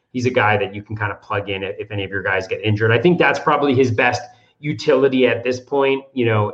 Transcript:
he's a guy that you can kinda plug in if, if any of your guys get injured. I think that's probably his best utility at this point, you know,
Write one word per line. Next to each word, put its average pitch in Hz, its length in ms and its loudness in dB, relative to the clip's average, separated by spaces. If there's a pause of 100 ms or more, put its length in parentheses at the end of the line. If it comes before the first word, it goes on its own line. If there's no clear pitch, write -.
(120)
he's 123 140 -2
a 123 40 0
guy 107 280 2
that 98 160 -4
you 104 80 -10
can 107 120 -14
kinda 104 220 -6
plug 101 320 -8
in 98 140 -6
if, 98 160 -6
if 104 120 -12
any 101 140 -6
of 92 60 -10
your 98 120 -6
guys 95 240 -2
get 95 140 -6
injured. 110 320 2
I 120 60 4
think 175 200 4
that's 139 220 2
probably 143 340 2
his 127 160 4
best 120 320 0 (380)
utility 135 680 2
at 113 160 0
this 123 160 -2
point, 139 540 0
you 123 140 0
know, 107 280 2